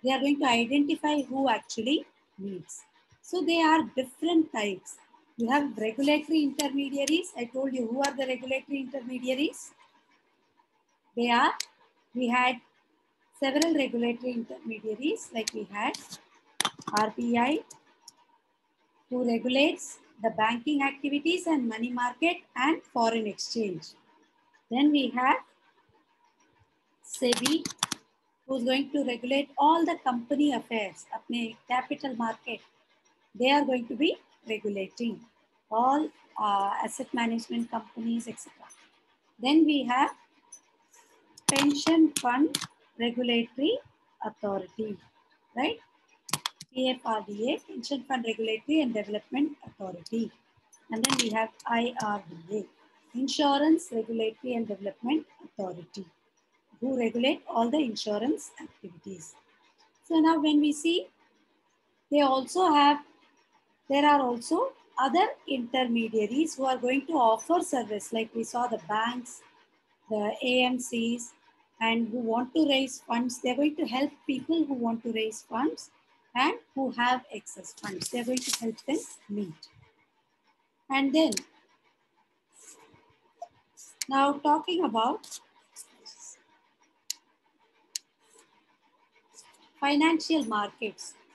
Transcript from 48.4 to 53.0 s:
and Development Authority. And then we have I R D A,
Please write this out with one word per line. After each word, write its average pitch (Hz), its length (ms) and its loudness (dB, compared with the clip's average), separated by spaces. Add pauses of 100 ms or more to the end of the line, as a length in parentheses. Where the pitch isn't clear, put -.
and 247 120 0
Development 214 640 -2 (100)
Authority. 185 680 -8 (600)
And 226 140 -4
then 269 160 2
we 233 80 0
have 220 200 0 (160)
I 240 280 0 (100)
R 208 200 -2 (260)
D 208 100 -4
A, - 580 -14